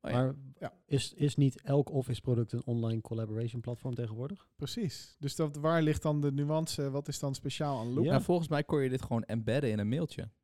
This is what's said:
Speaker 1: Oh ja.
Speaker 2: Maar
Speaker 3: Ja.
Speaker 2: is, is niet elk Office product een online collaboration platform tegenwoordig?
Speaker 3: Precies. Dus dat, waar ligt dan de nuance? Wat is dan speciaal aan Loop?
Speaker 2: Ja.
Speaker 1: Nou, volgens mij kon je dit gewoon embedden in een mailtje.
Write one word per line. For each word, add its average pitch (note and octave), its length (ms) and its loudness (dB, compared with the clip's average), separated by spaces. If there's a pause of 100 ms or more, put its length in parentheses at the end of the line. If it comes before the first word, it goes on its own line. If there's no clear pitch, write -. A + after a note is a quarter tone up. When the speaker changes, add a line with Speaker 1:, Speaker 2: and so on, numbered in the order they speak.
Speaker 1:
Oh - 100 -6
ja. B2 120 4
Speaker 2:
Maar C3 120 0 (240)
Speaker 3:
Ja. - 140 -8 (120)
Speaker 2:
is, - 280 0
is D3 220 2
niet C#3 260 4
elk C#3 300 2
Office B2+ 300 -2
product A#2+ 300 2
een A#2+ 140 -4
online A2+ 360 0
collaboration A2+ 600 -4
platform B2 340 -6
tegenwoordig? A#2+ 600 -6
Speaker 3:
Precies. - 640 -6
Dus C#3+ 160 -6
dat, D3+ 200 0
waar D#3+ 260 2
ligt D3+ 200 2
dan D3+ 200 2
de C#3+ 100 2
nuance? D3 600 0
Wat C#3+ 160 -4
is D3 120 -6
dan C#3 160 -2
speciaal C#3 440 -2
aan A#2+ 140 -4
Loop? D3 100 4
Speaker 2:
Ja. E3 80 4
Speaker 1:
Nou, C3+ 120 4
volgens F3 240 2
mij D3+ 160 0
kon D3+ 180 2
je C3 80 2
dit B2+ 120 0
gewoon A#2 220 0
embedden A#2 460 0
in G#2+ 100 2
een G#2 100 0
mailtje. C#3 400 -2 (140)